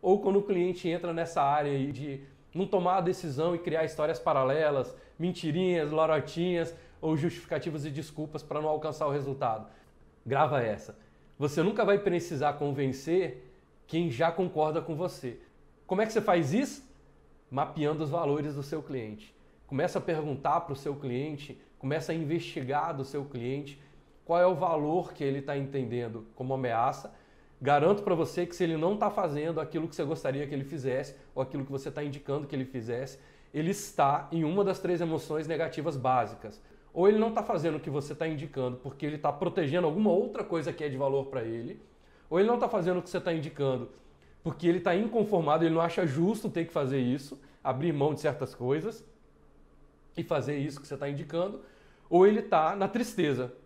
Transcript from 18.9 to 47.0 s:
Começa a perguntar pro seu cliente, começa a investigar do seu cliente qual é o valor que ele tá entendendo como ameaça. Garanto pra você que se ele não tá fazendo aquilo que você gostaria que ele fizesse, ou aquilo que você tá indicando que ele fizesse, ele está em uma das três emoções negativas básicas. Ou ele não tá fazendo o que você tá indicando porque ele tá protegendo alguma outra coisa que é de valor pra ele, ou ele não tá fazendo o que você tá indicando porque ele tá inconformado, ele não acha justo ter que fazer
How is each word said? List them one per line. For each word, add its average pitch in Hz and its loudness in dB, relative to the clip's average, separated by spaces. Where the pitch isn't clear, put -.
Começa 156 0
a - 0
perguntar 156 0
pro 143 -6
seu 143 -4
cliente, 139 -6
começa 147 -2
a - 0
investigar 156 -2
do 135 -4
seu 143 -6
cliente 139 -6
qual 170 2
é 180 8
o 185 6
valor 160 0
que - -6
ele 139 0
tá 143 -4
entendendo 120 -4
como 131 -4
ameaça. 127 0
Garanto 147 4
pra 185 4
você 165 0
que 175 -12
se - 0
ele 165 2
não 175 2
tá 208 2
fazendo 160 -2
aquilo 160 -4
que - -12
você 165 -2
gostaria 143 -2
que 143 -8
ele 135 -2
fizesse, 135 -4
ou 135 -2
aquilo 135 -4
que 135 -10
você 139 -6
tá 147 -6
indicando 143 -4
que 147 -10
ele 131 -2
fizesse, 123 -6
ele 160 -2
está 147 0
em 165 0
uma 180 2
das 190 0
três 175 0
emoções 156 -2
negativas 160 -2
básicas. 120 0
Ou 180 6
ele 214 6
não 226 2
tá 220 -2
fazendo 165 0
o - -6
que - -8
você 143 -4
tá 160 -4
indicando 139 -4
porque - -10
ele 151 -4
tá 147 0
protegendo 170 0
alguma 190 4
outra 220 0
coisa 165 -2
que 156 -6
é 151 -2
de 135 -4
valor 135 0
pra 135 -6
ele, 113 -8
ou 160 0
ele 202 6
não 233 2
tá 240 0
fazendo 180 0
o - -8
que - -12
você 180 -2
tá 170 -2
indicando 139 -2
porque 165 -2
ele 190 6
tá 175 2
inconformado, 196 4
ele 160 4
não 165 4
acha 170 2
justo 180 2
ter 165 -2
que - -14
fazer 139 0